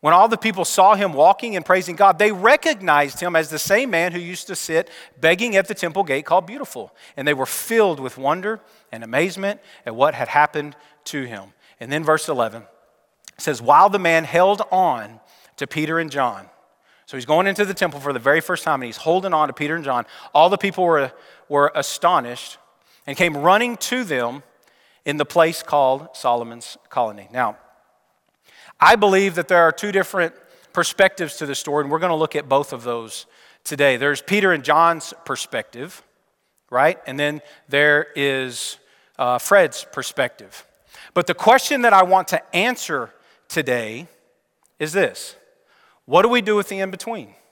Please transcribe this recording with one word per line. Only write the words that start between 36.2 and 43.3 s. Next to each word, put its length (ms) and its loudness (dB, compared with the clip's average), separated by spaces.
right? 360 2
And 140 -10
then 220 -2
there 480 2
is, 640 -4
uh, 180 0
Fred's 540 2
perspective. 720 -8
But 140 0
the 80 -2
question 460 4
that 100 4
I 120 8
want 260 2
to 260 -4
answer 580 -4